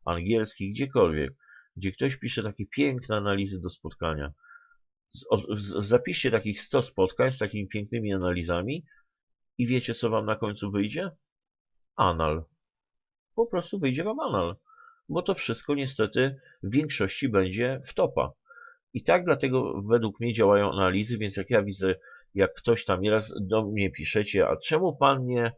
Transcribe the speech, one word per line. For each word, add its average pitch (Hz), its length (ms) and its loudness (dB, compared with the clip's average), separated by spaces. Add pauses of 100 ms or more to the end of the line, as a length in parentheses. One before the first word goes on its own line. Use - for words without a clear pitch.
angielskich, 98 680 -2
gdziekolwiek, 104 640 2 (420)
gdzie 95 160 -4
ktoś 135 260 -2
pisze 120 260 -6
takie 104 220 -6
piękne 131 500 -2
analizy 98 460 -2
do 87 80 -6
spotkania. 76 640 -6 (760)
Z-, - 180 -18
o-, 107 260 0
z-, 101 320 -6
zapiszcie 135 440 2
takich 107 300 -2
sto 135 200 0
spotkań 123 500 0
z 131 60 -8
takimi 104 300 -6
pięknymi 107 460 -4
analizami 90 720 -2 (720)
i 120 100 0
wiecie, 120 260 -2
co 113 160 -2
wam 107 160 0
na 107 100 0
końcu 104 360 -6
wyjdzie? 107 400 -2 (840)
Anal. 80 480 0 (920)
Po 233 100 2
prostu 196 340 -4
wyjdzie 139 240 0
wam 220 160 -4
anal. 101 360 0 (560)
Bo 151 100 -2
to 190 120 0
wszystko - 420 -2
niestety 135 600 0 (280)
w 98 100 -4
większości 131 560 0
będzie 107 560 0
wtopa. - 480 0 (600)
I - 100 -6
tak 175 220 4
dlatego 131 560 0
według 110 380 2
mnie 117 140 -2
działają 101 380 6
analizy, 98 460 2
więc 104 200 -6
jak 95 120 -6
ja 110 140 6
widzę, 95 320 0 (380)
jak 98 200 2
ktoś - 320 0
tam 92 160 2
nieraz 107 400 2
do 107 240 2
mnie 101 260 0
piszecie, 101 560 2
„A - 100 2
czemu 165 380 0
pan 139 300 2
nie, 120 320 0